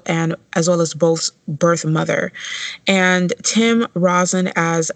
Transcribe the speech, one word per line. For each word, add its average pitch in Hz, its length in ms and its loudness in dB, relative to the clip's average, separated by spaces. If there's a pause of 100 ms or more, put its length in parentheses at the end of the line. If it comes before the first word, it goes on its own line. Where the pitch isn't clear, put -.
and 165 280 0 (200)
as 160 120 0
well 175 140 2
as 160 140 0
Bo's 165 360 0 (160)
birth 170 380 0
mother. 160 480 -2 (540)
And 185 560 2
Tim 226 500 2
Rosen 180 640 0
as 165 400 0